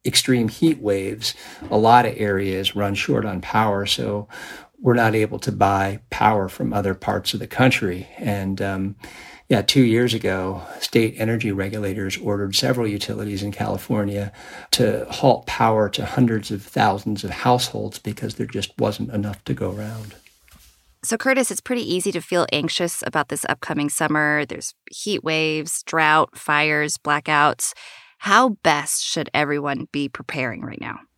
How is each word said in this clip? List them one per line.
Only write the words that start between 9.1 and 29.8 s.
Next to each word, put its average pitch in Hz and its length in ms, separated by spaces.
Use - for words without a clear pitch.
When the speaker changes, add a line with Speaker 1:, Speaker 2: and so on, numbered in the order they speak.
Speaker 1:
yeah, 107 140
two 135 200
years 117 320
ago, 95 480
state 113 380
energy 110 340
regulators 98 680
ordered 101 360
several 123 320
utilities 104 560
in 104 80
California 101 800
to 110 380
halt - 360
power 110 420
to - 160
hundreds 113 460
of 101 120
thousands 104 640
of 92 60
households 113 680
because 107 360
there 117 120
just - 320
wasn't 107 320
enough 101 360
to 135 80
go 92 180
around. 107 420
Speaker 2:
So, - 140
Curtis, 262 340
it's - 120
pretty 240 200
easy 180 300
to 170 80
feel 175 320
anxious 165 540
about - 240
this - 180
upcoming 147 400
summer. 151 560
There's - 300
heat - 340
waves, 156 580
drought, 156 540
fires, 151 640
blackouts. 147 720
How 220 320
best 147 380
should - 300
everyone 143 600